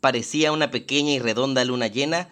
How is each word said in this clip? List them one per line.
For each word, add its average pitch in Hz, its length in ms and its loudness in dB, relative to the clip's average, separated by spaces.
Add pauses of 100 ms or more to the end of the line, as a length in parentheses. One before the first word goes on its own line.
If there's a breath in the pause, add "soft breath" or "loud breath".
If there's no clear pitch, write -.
Parecía 139 500 2
una 151 200 0
pequeña 143 400 0
y 139 80 2
redonda 127 440 0
luna 123 240 -2
llena 151 440 -2